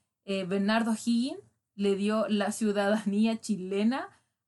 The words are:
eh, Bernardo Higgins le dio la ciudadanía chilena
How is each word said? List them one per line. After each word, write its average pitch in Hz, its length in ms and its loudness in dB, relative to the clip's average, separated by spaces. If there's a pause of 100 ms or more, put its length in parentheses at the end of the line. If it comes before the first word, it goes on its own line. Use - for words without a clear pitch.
(240)
eh, 196 200 -4
Bernardo 208 480 0
Higgins 233 480 -2 (340)
le 202 220 0
dio 208 320 0
la 202 240 0
ciudadanía 208 880 0
chilena 208 680 -2 (400)